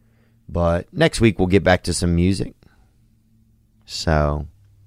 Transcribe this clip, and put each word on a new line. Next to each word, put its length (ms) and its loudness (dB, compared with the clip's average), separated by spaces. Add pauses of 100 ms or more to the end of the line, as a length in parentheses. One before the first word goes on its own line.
(460)
but 460 -2
next 300 0
week 160 4
we'll 100 0
get 160 4
back 200 2
to 100 -4
some 200 -2
music. 400 0 (1300)
So 600 -2 (400)